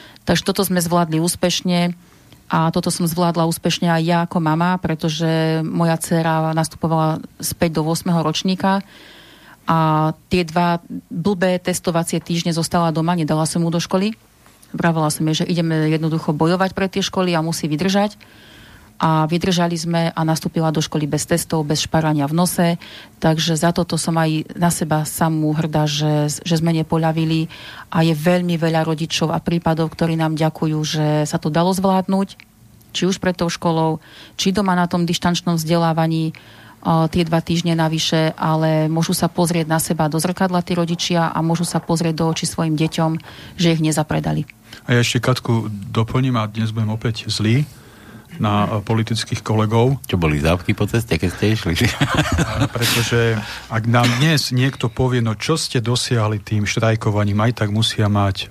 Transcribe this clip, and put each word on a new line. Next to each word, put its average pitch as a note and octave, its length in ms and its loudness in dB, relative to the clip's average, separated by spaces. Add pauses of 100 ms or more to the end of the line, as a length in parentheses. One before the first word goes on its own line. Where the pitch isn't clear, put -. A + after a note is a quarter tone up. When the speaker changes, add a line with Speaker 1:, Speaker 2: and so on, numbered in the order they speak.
(240)
Speaker 1:
Takže - 240 0
toto G3 160 0
sme F3+ 160 0
zvládli E3 400 0
úspešne F3 720 0 (560)
a E3 240 0
toto F3+ 180 -2
som F3 140 -2
zvládla E3+ 420 0
úspešne E3+ 460 0
aj E3 160 2
ja E3+ 160 2
ako F3 160 -2
mama, E3+ 400 2
pretože D#3+ 880 0
moja E3 320 0
dcéra D#3+ 560 0
nastupovala D#3+ 640 0 (180)
späť E3 400 -4
do D#3 80 0
ôsmeho E3+ 380 0
ročníka F#3+ 580 0 (880)
a D#3 420 4 (220)
tie F3+ 140 2
dva E3+ 340 0 (300)
blbé F3+ 500 0
testovacie E3+ 560 -2
týždne E3+ 380 -2
zostala E3 400 0
doma, E3 180 2
nedala D#3 320 0
som E3+ 160 -2
ju E3 80 0
do E3+ 80 0
školy. F#3+ 400 -2 (560)
Vravela D#3+ 400 0
som D#3 160 -2
jej, D#3+ 160 0
že - 40 -2
ideme D#3+ 440 0
jednoducho D#3+ 400 0
bojovať F3+ 400 2
pre G3 160 -2
tie G3 160 -4
školy F3+ 320 -2
a D#3+ 80 0
musí E3 240 -4
vydržať. G3 480 0 (840)
A D#3+ 320 4
vydržali E3+ 480 0
sme E3 320 0
a E3 160 -4
nastúpila D#3+ 480 0
do D#3 80 2
školy D3+ 240 -2
bez D3 160 -2
testov, E3 400 -2
bez D3 240 -2
šparania D3+ 400 2
v D#3 80 -2
nose. F3 320 2 (560)
Takže D#3+ 320 2
za E3+ 160 2
toto F3 240 -2
som E3 240 0
aj D#3 400 -2
na E3+ 80 4
seba D#3 400 0
samú D#3 480 0
hrdá, D3+ 320 0
že, D3 400 0 (160)
že E3 160 2
sme E3 160 2
nepoľavili. D#3+ 720 0 (480)
A E3 80 4
je E3 80 4
veľmi F3 480 2
veľa D#3+ 240 2
rodičov D#3+ 480 -2
a E3 80 -2
prípadov, E3 560 0
ktorí E3 240 0
nám D#3+ 160 0
ďakujú, D#3 480 0
že D3+ 240 -2 (160)
sa E3 160 -2
to - 80 -6
dalo E3 240 2
zvládnuť, F#3+ 640 0 (560)
či - 160 -2
už F#3+ 160 -2
pred F3+ 160 0
tou E3+ 80 0
školou, D#3+ 560 0 (320)
či - 160 0
doma F#3+ 240 2
na F3+ 80 4
tom F3 240 0
dištančnom F3 480 0
vzdelávaní, D#3+ 800 0 (480)
o, D#3+ 240 2
tie F3 160 0
dva E3 160 0
týždne E3+ 400 0
navyše, D#3+ 560 0
ale D#3+ 560 2
môžu E3 240 0
sa E3+ 160 0
pozrieť E3 400 0
na D#3+ 80 2
seba D#3 320 0
do D#3+ 80 0
zrkadla F3+ 400 0
tí F3 160 -2
rodičia E3+ 560 0
a - 80 -2
môžu E3 240 0
sa E3 160 -2
pozrieť E3 400 -2
do E3 80 0
očí D#3+ 160 -2
svojim E3 320 -2
deťom, D#3+ 360 0 (440)
že E3 240 2
ich - 0 -
nezapredali. D#3 640 0 (480)
Speaker 2:
A B2 60 4
ja - 20 6
ešte, A#2 240 0
Katku, A2+ 480 0
doplním A2+ 640 -2
a G#2+ 160 -2
dnes A2 240 -4
budem A2 160 -2
opäť A2 400 -4
zlý A2+ 320 2 (760)
na, G#2 260 2
e, G#2 200 -4
politických A2+ 580 -2
kolegov. A2+ 640 2
Speaker 3:
Čo, - 80 -2
boli D2+ 240 2
zápchy F2 380 0
po G#2 100 0
ceste, A#2 320 -2
keď F2+ 160 0
ste - 100 -2 (120)
išli? E2+ 160 -2 (420)
<laughs> - 400 0
Speaker 2:
Áno, - 160 0
pretože A#2 640 0 (320)
ak A2 180 -4
nám A#2+ 220 4 (140)
dnes D3+ 340 2
niekto C3 320 0
povie, B2+ 320 0
„No A2+ 160 0
čo D#3+ 240 -2
ste - 240 -2
dosiahli A2+ 560 0
tým G#2 240 -2
štrajkovaním, G#2+ 800 0
aj A2 220 0
tak G#2 40 -2
musia G#2+ 380 0
mať G2+ 440 0